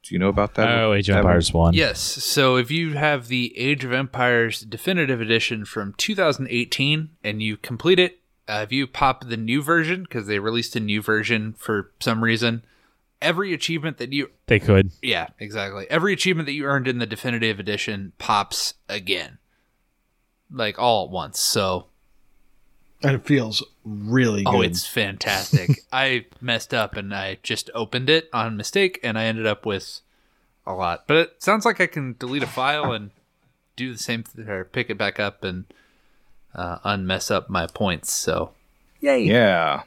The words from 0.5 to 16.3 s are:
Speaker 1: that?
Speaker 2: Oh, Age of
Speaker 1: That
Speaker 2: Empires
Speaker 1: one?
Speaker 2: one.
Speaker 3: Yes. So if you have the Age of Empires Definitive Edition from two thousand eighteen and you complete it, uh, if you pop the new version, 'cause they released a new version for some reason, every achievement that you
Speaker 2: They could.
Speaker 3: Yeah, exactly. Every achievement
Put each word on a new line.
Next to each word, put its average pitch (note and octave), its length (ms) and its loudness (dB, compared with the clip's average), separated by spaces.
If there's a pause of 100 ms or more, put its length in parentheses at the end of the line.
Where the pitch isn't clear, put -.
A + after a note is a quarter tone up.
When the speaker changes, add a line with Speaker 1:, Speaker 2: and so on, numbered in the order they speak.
Speaker 1:
that? A2+ 140 2
Speaker 2:
Oh, A2+ 240 4
Age G2+ 160 2
of F#2+ 60 6
Speaker 1:
That G2+ 100 6
Speaker 2:
Empires F2 280 4
Speaker 1:
one? E2 160 4
Speaker 2:
one. E2+ 40 6
Speaker 3:
Yes. C#3+ 260 2
So C3 580 2
if B2 140 0
you D#3+ 220 -2
have C#3+ 340 0
the B2 300 -2
Age C3+ 260 0
of C3 80 -4
Empires B2 680 2
Definitive C3 580 -2
Edition A2+ 460 0
from G2+ 320 -6
two - 180 -2
thousand D3 360 0
eighteen C#3+ 580 0 (140)
and G#2+ 180 -4
you G#2+ 160 -2
complete E3 420 2
it, F3+ 200 2 (280)
uh, G#2+ 160 -2
if G#2+ 80 -8
you C3+ 140 0
pop C3 420 0
the A#2 100 -4
new A#2+ 260 0
version, E3 420 0
'cause G#2+ 220 -6
they G#2 120 0
released A#2 360 -2
a A#2+ 40 0
new G#2 220 -2
version A2 520 0
for - 460 -4
some A2+ 240 0
reason, A2+ 400 0 (560)
every F3 320 0
achievement D#3+ 460 -4
that B2 160 -8
you C#3 160 -2 (160)
Speaker 2:
They A2+ 140 4
could. G2 320 6 (100)
Speaker 3:
Yeah, F#2 280 -2 (100)
exactly. G2+ 500 -8
Every F3+ 240 2
achievement E3 320 0